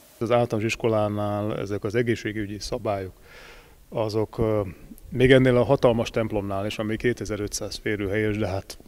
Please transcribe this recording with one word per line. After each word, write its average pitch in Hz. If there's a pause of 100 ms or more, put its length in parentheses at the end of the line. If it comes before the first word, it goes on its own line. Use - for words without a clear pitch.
(180)
Az 113
általános 117
iskolánál 104
ezek 101
az 101
egészségügyi 107
szabályok, 101 (760)
azok, 110
ö, 110 (480)
még 127
ennél 131
a 123
hatalmas 117
templomnál 101
is, 107
ami 110
kétezer-ötszáz 107
férőhelyes, 104
de 107
hát 95 (100)